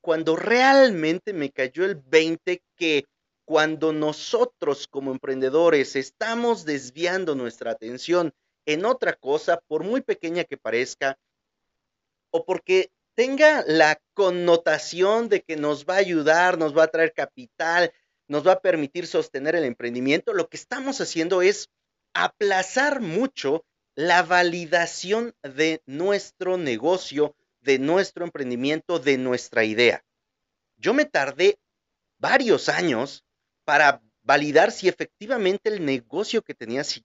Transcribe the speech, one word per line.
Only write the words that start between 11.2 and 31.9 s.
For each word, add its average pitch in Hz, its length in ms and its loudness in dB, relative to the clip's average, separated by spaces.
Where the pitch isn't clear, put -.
o 165 140 -2
porque 185 460 0
tenga 277 500 4
la 156 360 4
connotación 180 1120 2
de 196 140 0
que 160 120 -8
nos 147 300 -4
va 180 80 -4
a 196 60 2
ayudar, 175 580 2
nos 156 180 0
va 160 80 6
a 160 80 2
traer 160 220 0
capital, 160 800 -2
nos 147 180 -2
va 185 80 8
a 185 80 0
permitir 165 460 -2
sostener 147 480 -4
el 160 100 0
emprendimiento, 127 680 -2
lo 175 160 -2
que - 80 -16
estamos 262 420 -8
haciendo 175 440 -2
es 196 260 0
aplazar 196 840 -2
mucho 165 640 -4
la 175 300 2
validación 175 1200 -2
de 151 420 -2
nuestro 185 720 -4
negocio 147 800 -2
de 135 120 4
nuestro 170 440 0
emprendimiento, 143 760 -4
de 139 200 2
nuestra 123 480 -2
idea. 110 380 2
Yo 165 160 -2
me 294 120 2
tardé 143 540 0